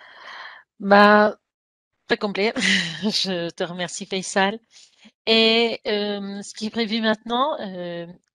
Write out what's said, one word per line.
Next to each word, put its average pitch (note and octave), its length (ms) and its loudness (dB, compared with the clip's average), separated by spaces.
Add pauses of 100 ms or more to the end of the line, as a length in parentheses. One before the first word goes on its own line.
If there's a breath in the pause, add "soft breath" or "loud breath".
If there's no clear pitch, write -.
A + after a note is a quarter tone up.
(800 loud breath)
Bah, G#3 580 6 (680)
très A#3 100 0
complet. G3+ 380 -2
<laughs> F#3 480 0
Je F#3 480 -2
te - 120 -6
remercie, F3 420 -6
Faisal. G3 540 -2 (640 soft breath)
Et, A3+ 640 2
euh, G3+ 540 -4
ce - 120 -16
qui G#3+ 140 -8
est - 20 -6
prévu A3+ 320 -2
maintenant, A#3 580 -2
euh, F3 480 -8 (280)